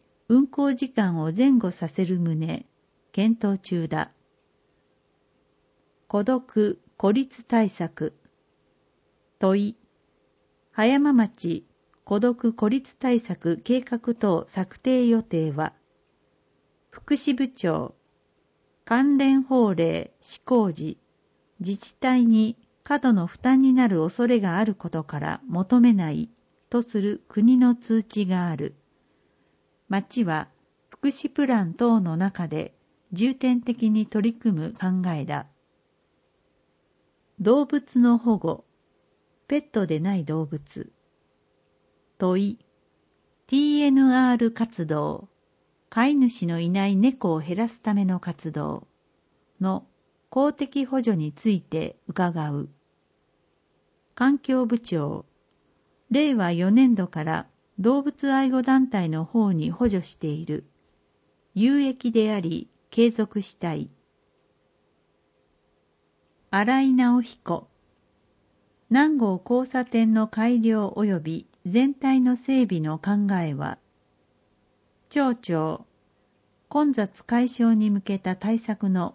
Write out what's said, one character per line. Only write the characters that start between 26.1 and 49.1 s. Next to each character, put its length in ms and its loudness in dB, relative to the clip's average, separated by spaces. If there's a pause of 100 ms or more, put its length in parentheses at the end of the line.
い 180 -6 (400)
と 120 -2
す 200 -4
る 280 -4
国 280 4
の 180 4
通 280 -2
知 220 -4
が 240 -2
あ 60 -4
る。 200 -8 (1120)
町 360 -4
は 260 -4 (400)
福 200 -4
祉 200 -8
プ 180 -2
ラ 160 2
ン 100 -4
等 280 2
の 160 -2
中 300 -4
で 260 -8 (400)
重 220 -2
点 260 0
的 280 -2
に 180 0
取 260 -2
り 40 -16
組 220 -2
む 140 -8
考 380 -2
え 140 -6
だ。 220 -8 (1900)
動 260 2
物 340 -2
の 180 4
保 200 0
護、 280 -8 (800)
ペ 120 -2
ッ 100 -10
ト 160 -2
で 140 -2
な 160 -2
い 100 -4
動 200 -4
物。 460 -14 (1300)
問 240 0
い。 180 -6 (880)
テ 80 -2
ィ 240 2
ー 60 2
エ 60 4
ヌ 240 4
ア 160 4
ー 60 2
ル 140 0
活 340 -6
動、 420 -6 (600)
飼 200 0
い 60 0
主 300 0
の 140 -2
い 100 -2
な 160 0
い 100 0
猫 380 0
を 60 -2
減 180 -6
ら 100 -2
す 140 -14
た 120 -4
め 120 0
の 140 -2
活 320 -10
動 360 -8 (720)